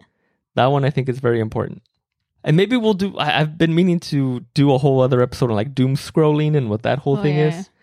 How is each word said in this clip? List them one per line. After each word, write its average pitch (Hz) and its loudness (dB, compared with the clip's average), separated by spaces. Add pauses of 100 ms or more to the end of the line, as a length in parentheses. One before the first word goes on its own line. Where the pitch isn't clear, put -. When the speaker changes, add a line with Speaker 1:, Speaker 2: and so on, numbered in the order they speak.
(540)
Speaker 1:
That 117 2
one 139 2
I 127 2
think 131 -2
is 127 -4
very 120 0
important. 110 -6 (600)
And 151 2
maybe 208 2
we'll 220 0
do, 190 -4
I, 147 0
I've 156 -2
been 165 2
meaning 175 2
to 131 -4 (140)
do 143 4
a 127 2
whole 135 2
other 127 2
episode 123 0
on, 107 0
like, 131 -4
doom 131 0
scrolling 151 0
and 123 -2
what 107 -4
that 120 0
whole 139 -2
Speaker 2:
Oh, 151 -6
Speaker 1:
thing 147 0
Speaker 2:
yeah, 151 2
Speaker 1:
is. 160 -2
Speaker 2:
yeah. 185 -12 (200)